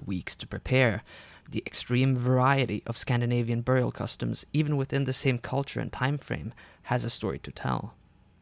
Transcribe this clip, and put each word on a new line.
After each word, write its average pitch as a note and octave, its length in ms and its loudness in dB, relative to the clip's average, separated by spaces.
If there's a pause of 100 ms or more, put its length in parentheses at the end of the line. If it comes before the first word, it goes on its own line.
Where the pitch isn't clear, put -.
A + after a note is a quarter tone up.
weeks F#2 300 -4
to - 100 -10
prepare, B2 560 2 (480)
the - 160 -4
extreme B2+ 500 2
variety B2+ 720 2
of A2+ 100 -4
Scandinavian A#2+ 680 2
burial B2 280 2
customs, - 600 -4
even D3 240 2
within C#3 260 0
the C3 100 0
same B2+ 260 2
culture C3 420 -4
and G#2 100 -4
time C#3 260 0
frame, - 380 -6 (280)
has B2 220 0
a A#2 60 0
story F2 300 -2
to - 100 -12
tell. - 440 -4 (480)